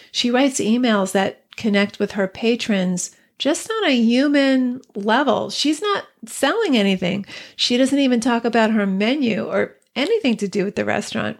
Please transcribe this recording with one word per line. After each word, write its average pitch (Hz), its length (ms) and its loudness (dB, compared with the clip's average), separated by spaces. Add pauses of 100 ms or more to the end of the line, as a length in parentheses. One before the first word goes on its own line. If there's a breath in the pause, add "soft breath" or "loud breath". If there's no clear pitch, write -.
(120)
she - 180 -2
writes 262 300 2
emails 220 540 2
that - 300 -2 (120)
connect 202 420 0
with 202 140 -2
her 196 160 -2
patrons 190 880 -2 (240 soft breath)
just 311 320 -2
on 440 140 -2
a 277 100 4
human 262 840 2 (120)
level. 220 560 0
She's 302 320 -2
not 403 240 -2 (200)
selling 320 520 0
anything. 196 480 0 (300 loud breath)
She - 220 0
doesn't 269 220 2
even 254 200 2
talk 240 260 0
about 226 260 2
her 208 140 2
menu 214 600 0
or 196 300 -2 (200)
anything 302 420 0
to 202 100 -4
do 190 160 -2
with 196 120 -4
the 208 100 -2
restaurant, 208 540 -4